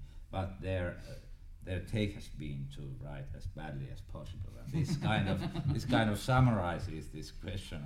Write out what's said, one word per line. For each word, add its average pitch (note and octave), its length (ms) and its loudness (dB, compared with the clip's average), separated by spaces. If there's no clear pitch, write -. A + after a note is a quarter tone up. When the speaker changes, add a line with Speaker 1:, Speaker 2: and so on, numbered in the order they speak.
Speaker 1:
But F#2+ 300 -2
their, F2+ 380 -2
uh, - 60 -10
their F#2 160 -2
take G#2 340 0
has - 140 -10
been C#2 460 -6
to C#2+ 80 -8
write C#2 200 -8
as - 100 -6
badly C#2 460 -6
as - 100 -8
possible, - 480 -8
and - 100 -6
this - 120 2
kind G#2 300 4
of, F#2+ 120 2
Speaker 2:
<laughs> D#3+ 160 2
Speaker 1:
this A2+ 140 0
kind A2+ 240 6
of G#2 80 2
summarizes F2+ 920 4
this D#2 220 -8
question F2+ 560 -6